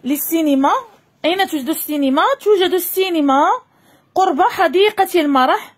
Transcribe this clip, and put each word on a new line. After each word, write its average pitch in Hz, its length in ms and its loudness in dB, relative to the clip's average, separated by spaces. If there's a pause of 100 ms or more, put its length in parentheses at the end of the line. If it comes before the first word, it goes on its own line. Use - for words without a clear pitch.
للسينما، 285 680 0 (540)
أين 370 220 0
توجد 285 220 -6
السينما؟ 294 540 -2 (180)
توجد 370 320 2
السينما 330 680 0 (720)
قرب 349 260 0
حديقة 381 720 2
المرح 294 640 0